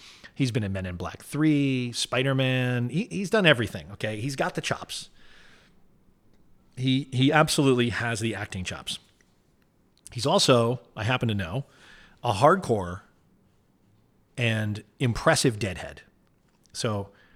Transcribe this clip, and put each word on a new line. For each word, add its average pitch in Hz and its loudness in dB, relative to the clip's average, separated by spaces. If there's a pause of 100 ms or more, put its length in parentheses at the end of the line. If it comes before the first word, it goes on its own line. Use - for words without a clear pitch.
(340)
He's 127 0
been 110 -2
in 95 -4
Men 95 -6
in 90 -8
Black 85 -10
Three, 139 0
Spider-Man. 127 0
He, 180 -4
he's 180 -4
done 214 4
everything, 117 4
okay? 107 -6
He's 135 -6
got 165 -4
the 156 -6
chops. - -8 (1700)
He, 131 0
he 131 4
absolutely 135 4
has 117 -4
the 113 -2
acting 95 -8
chops. - -10 (1160)
He's 117 -6
also, 127 4 (160)
I 104 -8
happen 123 0
to 107 0
know, 98 -4 (580)
a 120 0
hardcore 104 2 (1400)
and 110 -2 (160)
impressive 123 2
Deadhead. - -8 (720)
So 104 -4 (260)